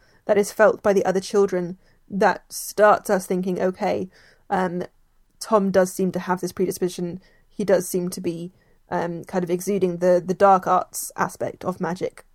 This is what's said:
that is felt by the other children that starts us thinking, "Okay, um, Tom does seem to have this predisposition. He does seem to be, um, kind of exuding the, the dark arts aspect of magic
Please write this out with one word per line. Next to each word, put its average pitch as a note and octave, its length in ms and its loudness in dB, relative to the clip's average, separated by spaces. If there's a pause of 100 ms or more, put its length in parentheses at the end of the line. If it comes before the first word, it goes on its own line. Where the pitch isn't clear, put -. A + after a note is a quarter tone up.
(260)
that G#3 100 2
is G3+ 160 0
felt - 300 4
by G#3 100 2
the F#3+ 140 2
other F#3 140 0
children F#3 580 -2 (320)
that G3 420 0
starts - 560 2
us F#3+ 180 0
thinking, F#3 340 -2
"Okay, F#3+ 480 -2 (420)
um, F#3 340 -2 (560)
Tom G3 300 2
does F#3 220 2
seem F#3 200 -2
to F#3 60 -4
have F3+ 220 -4
this F3+ 120 -6
predisposition. F3+ 680 -4 (280)
He - 160 -8
does F#3 240 2
seem F3+ 220 -4
to G3+ 100 -10
be, F3 320 -8 (380)
um, E3+ 340 -6
kind F3+ 200 -4
of E3+ 60 -6
exuding F3+ 480 -2
the, F3+ 260 4
the F3+ 100 -2
dark F#3+ 320 6
arts - 500 -2
aspect - 480 -6
of - 160 -4
magic - 440 -6 (100)